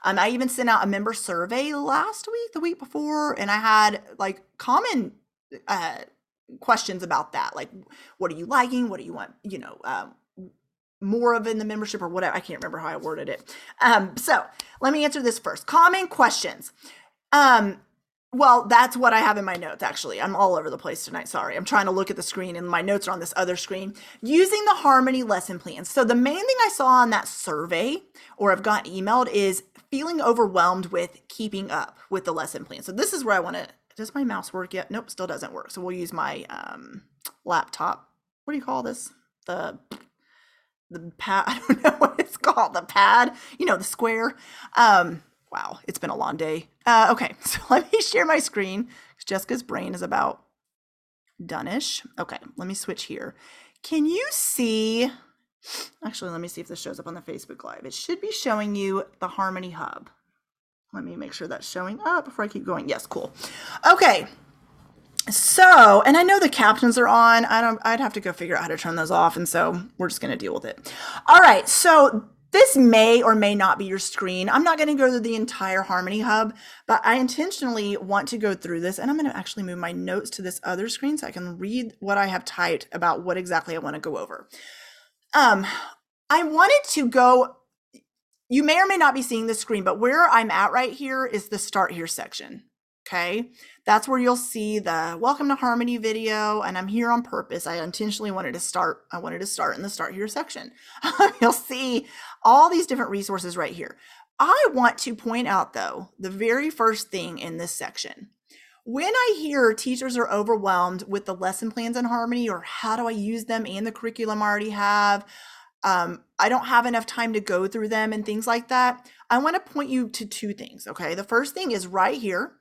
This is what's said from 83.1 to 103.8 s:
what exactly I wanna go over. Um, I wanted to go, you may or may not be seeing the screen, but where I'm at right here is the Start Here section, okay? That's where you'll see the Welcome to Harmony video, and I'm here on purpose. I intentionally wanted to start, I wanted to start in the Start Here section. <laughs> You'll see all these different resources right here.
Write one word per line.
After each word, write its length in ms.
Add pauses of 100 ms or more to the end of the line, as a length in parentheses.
what 160
exactly 380
I 40
wanna 200
go 180
over. 320 (840)
Um, 320 (640)
I 100
wanted 400 (120)
to 140
go, 500 (960)
you 120
may 180
or 60
may 100
not 160
be 80
seeing 240
the 80
screen, 300
but 160
where 280
I'm 220
at 220
right 200
here 320
is 260
the 100
Start 320
Here 160
section, 560 (440)
okay? 440 (340)
That's 220
where 100
you'll 180
see 440
the 420
Welcome 280
to 60
Harmony 420
video, 640
and 120
I'm 120
here 240
on 100
purpose. 460
I 80
intentionally 560
wanted 240
to 40
start, 520
I 80
wanted 220
to 40
start 320
in 60
the 60
Start 260
Here 120
section. 440 (320)
<laughs> 80 (300)
You'll 120
see 540 (340)
all 300
these 160
different 240
resources 440
right 160
here. 260 (420)